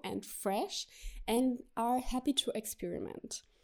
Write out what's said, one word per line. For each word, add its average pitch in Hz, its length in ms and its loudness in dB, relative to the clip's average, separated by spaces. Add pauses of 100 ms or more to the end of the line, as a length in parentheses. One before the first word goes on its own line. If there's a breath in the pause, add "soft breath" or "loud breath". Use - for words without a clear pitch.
and 196 180 -2
fresh - 640 -2 (420 loud breath)
and 240 360 4 (120)
are 240 240 4
happy 254 340 2
to - 220 2
experiment. - 840 -6 (220)